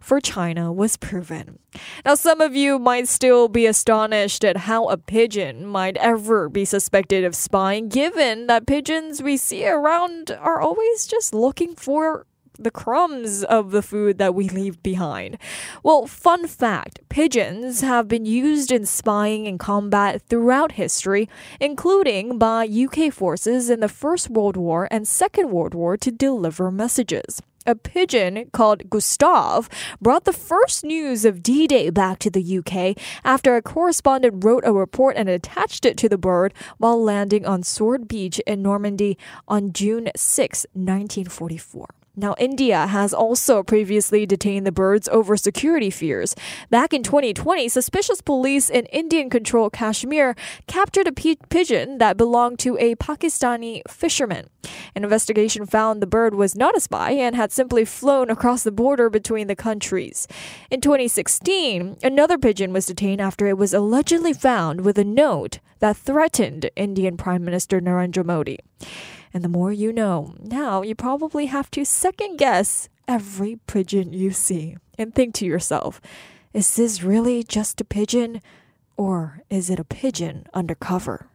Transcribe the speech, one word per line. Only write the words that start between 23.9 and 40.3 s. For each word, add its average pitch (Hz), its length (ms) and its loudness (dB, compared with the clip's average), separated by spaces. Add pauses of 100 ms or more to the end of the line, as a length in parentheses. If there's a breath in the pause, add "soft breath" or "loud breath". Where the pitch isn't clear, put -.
World 208 260 0
War 170 360 0
and 220 160 -2
Second 359 420 0
World 175 240 -2
War 170 220 0
to 247 160 -2
deliver 190 580 0
messages. 196 720 -4 (240)
A 233 80 2
pigeon 226 800 -2
called 214 360 2
Gustav 226 800 2 (320 loud breath)
brought 254 220 4
the 381 100 2
first - 520 0
news 294 400 -2
of 190 180 4
D-Day 254 480 4
back 185 300 0
to 208 100 0
the 185 120 0
U 180 200 -2
K 185 320 -2 (300 loud breath)
after 262 320 4
a 226 60 0
correspondent 262 840 2
wrote 233 200 6
a 226 80 4
report 202 440 2
and 202 120 0
attached 185 560 -4
it 240 120 4
to 226 120 2
the 208 100 2
bird 180 360 2 (240 loud breath)
while 233 240 4
landing 202 420 0
on 185 200 0
Sword 233 420 -2
Beach 202 400 -6
in 202 160 -2
Normandy 202 560 0 (300 loud breath)
on 202 240 0
June 220 420 -2
sixth, - 580 -2